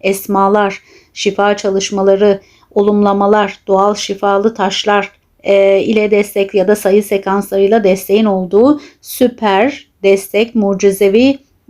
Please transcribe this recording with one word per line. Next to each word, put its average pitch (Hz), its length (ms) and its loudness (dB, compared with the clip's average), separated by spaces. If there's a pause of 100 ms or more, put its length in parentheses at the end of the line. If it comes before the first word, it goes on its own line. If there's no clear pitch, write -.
esmalar, 196 800 -2 (320)
şifa 202 440 -2
çalışmaları, 196 840 0 (360)
olumlamalar, 202 920 0
doğal 202 280 2
şifalı 202 580 -2
taşlar, 202 580 -4 (320)
e, 196 360 2
ile 214 320 -2
destek 202 440 -2
ya 190 120 0
da 208 80 2
sayı 208 280 2
sekanslarıyla 196 800 0
desteğin 196 420 0
olduğu 202 560 2 (200)
süper 240 840 -2 (160)
destek, 202 520 0
mucizevi, 202 840 2 (320)